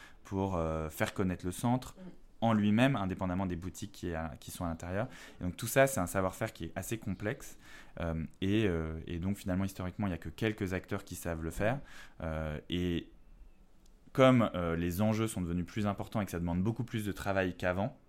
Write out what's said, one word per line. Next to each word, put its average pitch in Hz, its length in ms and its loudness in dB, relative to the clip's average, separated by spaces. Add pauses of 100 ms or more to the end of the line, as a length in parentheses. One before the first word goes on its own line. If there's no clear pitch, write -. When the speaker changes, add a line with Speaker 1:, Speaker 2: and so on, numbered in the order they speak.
(240)
Speaker 1:
pour, 95 340 0
euh, 80 340 0
faire - 240 -2
connaître 92 280 0
le 90 80 -2
centre 123 460 0
Speaker 2:
Mm. - 40 -18 (400)
Speaker 1:
en 113 120 4
lui-même, 107 420 6
indépendamment 95 520 0
des 87 100 -2
boutiques 90 340 -8
qui, 87 220 -4
a, 80 260 -4
qui - 120 -14
sont - 120 -6
à 85 60 0
l'intérieur. 90 400 -4 (320)
Et - 20 -8
donc, 90 140 -4
tout 117 100 -6
ça, - 200 6
c'est - 120 0
un 90 80 2
savoir-faire 95 460 0
qui 82 120 -10
est 82 100 -6
assez 95 220 -4
complexe. 101 600 -6 (420)
Euh, 82 240 -2 (160)
et, 104 260 4
euh, 80 320 0 (100)
et 85 120 -4
donc, 95 160 0
finalement, 95 300 0
historiquement, 95 420 -4
il 92 40 0
n'y 85 40 -2
a - 40 -6
que - 100 -10
quelques 104 440 -2
acteurs 95 300 -4
qui - 120 -10
savent 82 280 -4
le 80 80 -2
faire. 120 300 0 (400)
Euh, 78 360 -4 (120)
et 87 400 0 (1040)
comme, 127 420 8
euh, 85 220 2
les 87 240 2
enjeux 110 260 2
sont 92 140 -4
devenus 87 240 0
plus 104 200 -2
importants 104 360 -2
et 98 40 0
que - 60 -8
ça 87 80 -2
demande 87 240 0
beaucoup 113 220 0
plus 110 180 -4
de 101 80 -2
travail 95 460 0
qu'avant, 92 520 0